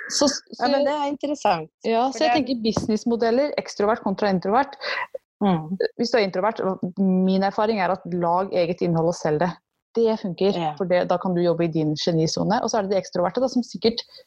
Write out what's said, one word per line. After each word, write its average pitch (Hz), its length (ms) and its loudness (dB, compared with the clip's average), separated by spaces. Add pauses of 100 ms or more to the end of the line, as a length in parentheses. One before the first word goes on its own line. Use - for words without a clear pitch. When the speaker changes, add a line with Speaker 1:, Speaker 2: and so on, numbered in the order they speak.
Speaker 1:
Så, - 180 2
så - 120 -2 (200)
Speaker 2:
Ja, 240 80 0
men 277 140 2
Speaker 1:
jeg 285 40 2
Speaker 2:
det 277 80 0
er 294 180 -2
interessant. 220 580 -2 (140)
Speaker 1:
Ja, 226 280 2
Speaker 2:
For - 80 -8
Speaker 1:
så 311 40 2
jeg 240 100 4
Speaker 2:
det - 20 2
er 262 200 0
Speaker 1:
tenker 226 80 -6
businessmodeller, 233 960 0
ekstrovert 214 460 0
kontra 202 260 0
introvert. 196 460 0 (680)
Speaker 2:
Mm. 175 340 0 (220)
Speaker 1:
Hvis 233 120 -2
du 254 60 4
er 214 80 4
introvert, 190 340 -2 (380)
min 190 460 4
erfaring 214 360 0
er 175 120 2
at 190 100 -4 (120)
lag 175 400 0
eget 175 280 0
innhold 165 280 2
og 175 60 0
selg 151 240 0
det. 175 120 0 (420)
Det 226 260 2
funker, 190 360 0
Speaker 2:
Ja. 160 200 -2
Speaker 1:
for 190 100 -4
det, 180 240 2
da 180 80 2
kan 185 180 -2
du 175 60 2
jobbe 170 240 2
i - 20 2
din 156 280 0
genisone. 170 680 0
Og 226 80 -2
så 233 80 0
er 196 40 0
det 196 80 -2
de 190 100 0
ekstroverte 180 400 -2
da, 262 60 0
som 254 140 -2
sikkert, 226 380 -2 (280)